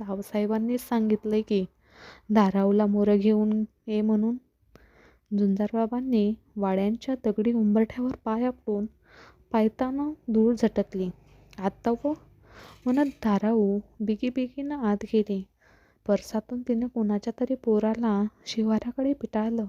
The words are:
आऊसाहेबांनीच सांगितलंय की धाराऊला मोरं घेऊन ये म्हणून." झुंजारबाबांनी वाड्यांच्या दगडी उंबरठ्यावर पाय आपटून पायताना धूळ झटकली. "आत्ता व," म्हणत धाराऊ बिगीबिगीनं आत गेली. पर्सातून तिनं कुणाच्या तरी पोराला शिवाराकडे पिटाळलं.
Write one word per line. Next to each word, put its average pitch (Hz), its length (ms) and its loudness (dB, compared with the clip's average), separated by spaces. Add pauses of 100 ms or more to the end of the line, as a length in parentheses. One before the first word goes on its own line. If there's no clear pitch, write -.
आऊसाहेबांनीच 214 760 -2
सांगितलंय 214 600 0
की 202 240 0 (680)
धाराऊला 202 540 4
मोरं 208 320 4
घेऊन 214 460 2 (240)
ये 214 140 -2
म्हणून." 220 360 0 (960)
झुंजारबाबांनी 214 1000 0 (220)
वाड्यांच्या 202 600 -2 (100)
दगडी 220 260 0
उंबरठ्यावर 226 640 2 (100)
पाय 226 180 -2
आपटून 220 420 -4 (680)
पायताना 254 580 0 (240)
धूळ 220 220 4
झटकली. 202 540 -2 (480)
"आत्ता 202 340 -4 (120)
व," 294 80 0 (720)
म्हणत 269 240 2 (140)
धाराऊ 208 560 2 (200)
बिगीबिगीनं 254 840 -4
आत 208 280 -2
गेली. 202 300 0 (600)
पर्सातून 220 560 -4
तिनं 247 260 -2
कुणाच्या 214 520 -2
तरी 254 160 -2
पोराला 220 640 0 (240)
शिवाराकडे 226 680 -2
पिटाळलं. 226 560 -4